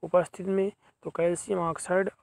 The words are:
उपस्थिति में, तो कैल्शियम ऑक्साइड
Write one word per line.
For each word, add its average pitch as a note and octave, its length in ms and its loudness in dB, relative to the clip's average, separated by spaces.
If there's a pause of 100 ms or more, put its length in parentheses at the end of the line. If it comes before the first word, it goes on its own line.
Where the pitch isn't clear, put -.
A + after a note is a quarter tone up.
उपस्थिति F3+ 480 0
में, F#3+ 200 0 (320)
तो E3+ 60 -10
कैल्शियम F3+ 500 0
ऑक्साइड F3+ 500 0 (140)